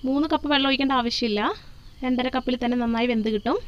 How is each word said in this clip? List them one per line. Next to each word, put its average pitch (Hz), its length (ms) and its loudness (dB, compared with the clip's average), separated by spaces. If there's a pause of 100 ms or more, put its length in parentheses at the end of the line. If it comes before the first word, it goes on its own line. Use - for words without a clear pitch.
മൂന്ന് 285 260 2
കപ്പ് 302 200 0
വെള്ളം 269 180 4
ഒഴിക്കേണ്ട 269 300 2
ആവശ്യമില്ല. 233 400 0 (640)
രണ്ടര 254 320 0
കപ്പിൽ 254 280 0
തന്നെ 240 200 0
നന്നായി 233 280 2
വെന്ത് 220 220 2
കിട്ടും. 233 340 0